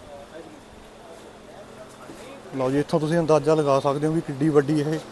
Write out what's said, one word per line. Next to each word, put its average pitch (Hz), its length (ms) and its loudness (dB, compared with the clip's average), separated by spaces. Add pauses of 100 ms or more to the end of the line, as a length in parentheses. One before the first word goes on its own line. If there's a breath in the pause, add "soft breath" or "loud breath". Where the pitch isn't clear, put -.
(2500)
ਲਓ 131 140 0
ਜੀ, 139 100 2
ਇੱਥੋਂ 151 200 0
ਤੁਸੀਂ 156 180 0
ਅੰਦਾਜ਼ਾ 156 360 4
ਲਗਾ 143 260 4
ਸਕਦੇ 143 260 0
ਹੋ 156 60 0
ਵੀ 165 80 0
ਕਿੱਡੀ 147 300 -2
ਵੱਡੀ 147 300 4
ਇਹ 156 180 -2 (140)